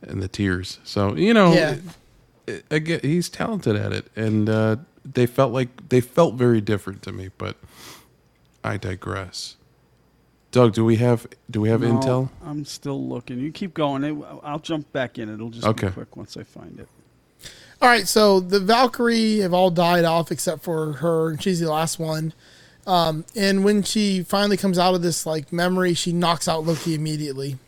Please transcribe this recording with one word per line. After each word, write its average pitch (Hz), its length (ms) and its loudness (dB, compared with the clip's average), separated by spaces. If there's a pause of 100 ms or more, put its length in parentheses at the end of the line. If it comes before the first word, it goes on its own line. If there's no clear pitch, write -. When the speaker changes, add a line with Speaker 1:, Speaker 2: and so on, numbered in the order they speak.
Speaker 1:
and 98 200 -8
the 95 60 -6
tears. 92 560 -4
So, 101 300 -2
you 196 200 2
know, 190 180 6
Speaker 2:
Yeah. 160 200 4
Speaker 1:
it, - 80 -8 (680)
it, 104 240 -10
again, 156 320 -2
he's 170 260 -2
talented 180 480 -2
at 104 160 -4
it. 101 140 -6 (100)
And, 107 320 0
uh, 110 280 2 (280)
they 127 220 0
felt 131 260 2
like, 123 380 -6
they 127 100 6
felt 151 340 2
very 123 260 4
different 101 420 -4
to 98 100 -14
me, 95 260 -10
but 98 180 -8 (1080)
I 107 140 -2
digress. 95 800 -10 (960)
Doug, 123 200 6
do 113 120 0
we 113 120 4
have, 120 300 2 (240)
do 113 100 -4
we 107 80 2
have 113 140 2
Speaker 3:
No, 117 60 0 (100)
Speaker 1:
intel? 131 320 0 (140)
Speaker 3:
I'm 151 200 -8
still 139 420 -8
looking. 127 320 -10
You 147 140 -6
keep 180 220 -8
going. 139 300 -2
It, 151 120 -4 (260)
I'll 147 160 -8
jump 156 340 -6
back 127 260 -4
in. 110 140 -8
It'll 113 180 -10
just 113 160 -4
Speaker 1:
Okay. 107 220 0
Speaker 3:
be 92 40 -4
quick - 240 -14
once - 200 -16
I 87 80 -14
find - 360 -20
it. - 80 -20 (920)
Speaker 2:
All 247 80 8
right, 220 180 2
so 208 320 6
the 185 180 0
Valkyrie 226 840 2
have 185 120 0
all 185 180 4
died 175 360 4
off 165 260 0
except 160 320 -4
for 156 300 -4
her, 160 340 0
and 156 140 -6
she's 185 180 0
the 165 100 0
last 160 280 -2
one. 156 340 -4 (540)
Um, 165 380 2 (100)
and 196 300 2
when 208 180 4
she 202 400 0
finally 202 340 0
comes 185 220 0
out 180 160 4
of 180 80 0
this, 170 240 -2
like, 160 260 -6
memory, 180 420 2
she 175 180 -2
knocks 170 340 0
out 160 180 -2
Loki 165 300 -2
immediately. 147 640 -6 (120)